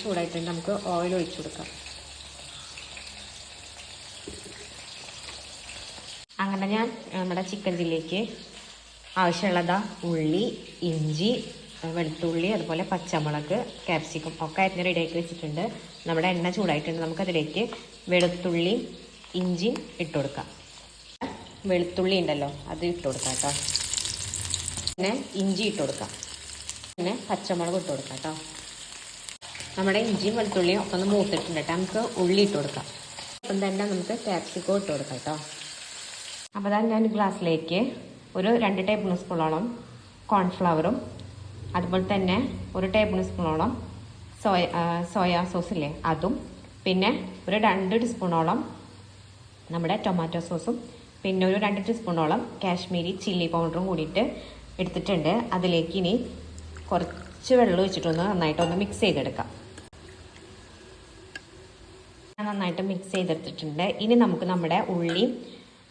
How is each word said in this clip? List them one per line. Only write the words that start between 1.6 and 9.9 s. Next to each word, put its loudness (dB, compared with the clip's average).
അങ്ങനെ 0
ഞാൻ 2
നമ്മുടെ -2
ചിക്കൻ -2
ചില്ലിക്ക് 0
ആവശ്യമുള്ളതാ 4